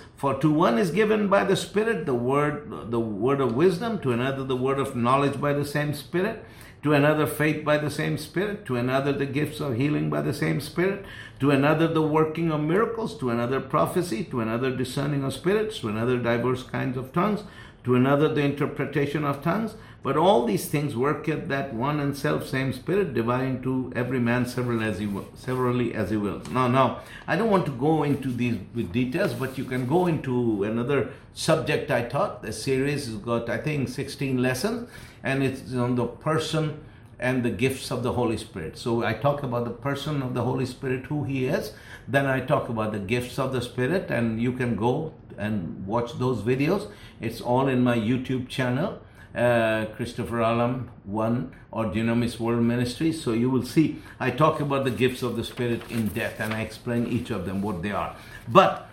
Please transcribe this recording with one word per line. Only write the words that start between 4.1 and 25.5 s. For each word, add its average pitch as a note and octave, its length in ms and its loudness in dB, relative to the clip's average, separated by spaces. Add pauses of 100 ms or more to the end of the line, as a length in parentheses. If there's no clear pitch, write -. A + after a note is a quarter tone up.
another C3 320 0
the C3 120 -2
word C3 240 0
of B2+ 160 -2
knowledge C3+ 440 2
by C#3+ 140 0
the C#3+ 120 0
same D3 280 -2
Spirit, F#3+ 500 -2 (400)
to D3 100 4
another D3 320 6
faith D3+ 380 0
by D3+ 140 4
the D3 140 -2
same D#3 260 -2
Spirit, G3+ 480 -4
to B2+ 100 -2
another C3+ 380 2
the C#3 120 0
gifts C#3+ 360 -2
of C3+ 160 -2
healing D3+ 320 0
by D3+ 120 0
the D3 120 0
same D#3 260 0
Spirit, G3 460 -2 (340)
to C#3 120 4
another D3+ 360 4
the D#3 140 2
working D#3 500 2
of D3+ 100 0
miracles, A3 560 0
to B2+ 120 -2
another A#2+ 320 0
prophecy, E3 640 0
to B2 160 -2
another A#2+ 340 0
discerning C#3 480 -2
of C3 100 -2
spirits, G#3+ 460 0
to A2+ 80 -4
another A#2 300 0
diverse A#2+ 460 0
kinds B2+ 340 -4
of B2+ 160 -8
tongues, G3+ 300 2 (400)
to B2+ 120 4
another C#3+ 320 6
the D3 140 2
interpretation C#3+ 800 0
of C#3 180 -2
tongues. G#3 340 0 (280)
But C3+ 140 0
all G#3 300 6
these G3+ 180 0
things C#3+ 300 -2
worketh C#3+ 540 0
that C#3 260 -2
one C#3+ 240 0
and C#3+ 180 0
self D3+ 300 0
same C3 260 0
Spirit, F3+ 400 0
dividing B2 480 0
to C3 340 -2
every B2+ 240 0
man A#2+ 280 2
several A#2+ 340 0
as G#2+ 160 -2
he G#2 80 -4
will, G2 300 -4
severally B2 580 0